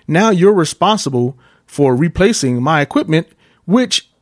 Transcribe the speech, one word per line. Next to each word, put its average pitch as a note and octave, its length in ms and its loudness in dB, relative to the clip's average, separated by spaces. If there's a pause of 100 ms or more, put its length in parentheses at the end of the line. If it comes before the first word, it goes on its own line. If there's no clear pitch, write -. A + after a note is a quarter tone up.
Now F#3+ 220 2
you're G3 220 4
responsible D3 880 -2 (260)
for C3+ 300 0
replacing D#3 680 0
my D3+ 200 0
equipment, E3 480 -2 (360)
which - 460 -2 (120)